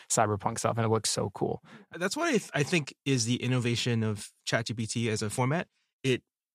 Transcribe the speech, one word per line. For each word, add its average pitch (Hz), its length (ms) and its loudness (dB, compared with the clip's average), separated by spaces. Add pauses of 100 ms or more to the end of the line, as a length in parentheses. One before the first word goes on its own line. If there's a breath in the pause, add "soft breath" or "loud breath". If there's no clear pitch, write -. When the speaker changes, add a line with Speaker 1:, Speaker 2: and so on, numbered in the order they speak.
Speaker 1:
cyberpunk 113 520 2
stuff, 110 160 0
and 113 100 2
it 110 40 2
looks 110 200 2
so - 240 -2
cool. - 260 -2 (300 loud breath)
Speaker 2:
That's 175 260 -4
what 330 120 0
I, - 100 2
th-, - 160 -2
I 143 80 2
think 151 320 0 (100)
is 131 200 2
the 120 180 0
innovation 120 600 0
of 107 260 -4 (140)
Chat - 220 0
G 120 80 -4
P 110 120 -4
T 113 240 -2
as 107 120 -2
a 107 60 -2
format. 131 380 0 (380)
It 131 180 0 (320)